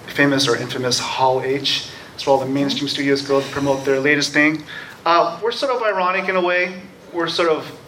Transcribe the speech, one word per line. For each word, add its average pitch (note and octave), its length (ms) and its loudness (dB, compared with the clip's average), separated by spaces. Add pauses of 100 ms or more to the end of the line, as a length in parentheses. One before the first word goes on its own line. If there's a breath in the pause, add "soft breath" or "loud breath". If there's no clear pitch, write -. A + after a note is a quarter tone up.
famous C#3 420 2
or A#2 80 4
infamous B2 420 -2
Hall C3 440 0
H. C3+ 460 -2 (260 loud breath)
It's - 120 -8
where C#3 60 4
all C3 80 4
the B2+ 60 -4
mainstream C#3 420 -2
studios C#3 340 0
go C#3 200 2
to C3+ 60 -6
promote C#3 360 -2
their C3+ 160 2
latest C#3+ 320 2
thing. D#3 320 2 (400 loud breath)
Uh, E3+ 380 2
we're A#3 100 -2
sort C4+ 180 -2
of A#3+ 120 -2
ironic F#3+ 480 0
in F#3+ 60 2
a F#3 40 2
way. F3+ 320 0 (400)
We're E3 160 -4
sort E3+ 220 0
of, C#3+ 200 -2 (180)